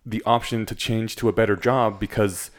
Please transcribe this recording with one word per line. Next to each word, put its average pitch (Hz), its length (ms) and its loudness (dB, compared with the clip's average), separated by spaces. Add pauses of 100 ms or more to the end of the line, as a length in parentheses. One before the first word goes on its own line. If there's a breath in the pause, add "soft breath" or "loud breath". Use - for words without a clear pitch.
the 113 200 -6
option 113 400 2
to 107 100 -8
change 113 400 -4
to 113 140 0
a 101 40 4
better 104 220 2
job 117 420 2
because 101 600 -2